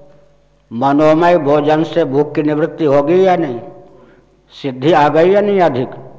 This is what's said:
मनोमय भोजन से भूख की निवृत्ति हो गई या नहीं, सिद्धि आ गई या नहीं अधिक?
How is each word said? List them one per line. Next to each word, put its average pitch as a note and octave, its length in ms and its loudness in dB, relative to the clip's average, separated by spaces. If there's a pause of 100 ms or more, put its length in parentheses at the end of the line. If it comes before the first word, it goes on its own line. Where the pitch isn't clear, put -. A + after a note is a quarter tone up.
(720)
मनोमय D#3 640 2
भोजन D3 440 0
से D#3+ 220 -2
भूख D3 300 -2
की D#3 80 -2
निवृत्ति D3+ 420 -4
हो C#3+ 180 2
गई E3+ 180 0
या F#3 160 2
नहीं, C3 240 -6 (1000)
सिद्धि C3+ 300 -2
आ D3+ 160 4
गई E3 220 2
या G3+ 100 2
नहीं G3+ 200 0
अधिक? C3 280 0 (300)